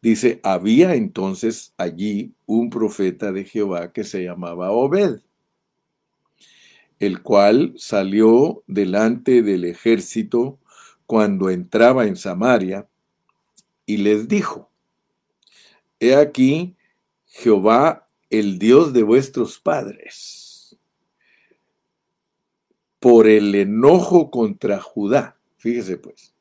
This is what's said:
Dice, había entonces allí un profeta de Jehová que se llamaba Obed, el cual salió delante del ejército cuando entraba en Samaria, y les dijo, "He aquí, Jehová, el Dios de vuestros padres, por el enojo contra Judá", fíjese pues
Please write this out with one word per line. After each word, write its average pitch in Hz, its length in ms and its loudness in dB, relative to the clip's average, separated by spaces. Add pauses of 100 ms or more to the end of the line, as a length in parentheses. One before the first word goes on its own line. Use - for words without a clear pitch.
Dice, 113 400 0
había 113 540 2
entonces 98 800 -6
allí 92 560 -8 (140)
un 113 220 -2
profeta 104 640 -6
de 95 140 -8
Jehová 90 480 -8
que 110 100 -10
se 95 220 -10
llamaba 90 480 -8
Obed, 139 480 -2 (1800)
el 95 240 -4
cual 107 540 2
salió 110 920 0
delante 110 760 0
del 95 220 -2
ejército 113 920 -4 (480)
cuando 101 440 -2
entraba 113 560 2
en 95 100 -6
Samaria, 98 720 -4 (960)
y 104 140 -4
les 107 280 0
dijo, - 440 -6 (1300)
"He 123 140 4
aquí, 147 600 0 (500)
Jehová, 117 840 0 (200)
el 101 300 -2
Dios 131 340 4
de 120 100 2
vuestros 123 560 -2
padres, - 1160 -10 (2250)
por 117 280 8
el 104 260 4
enojo 139 760 2
contra 104 500 -4
Judá", 110 580 -4 (180)
fíjese 110 400 -6
pues - 440 -20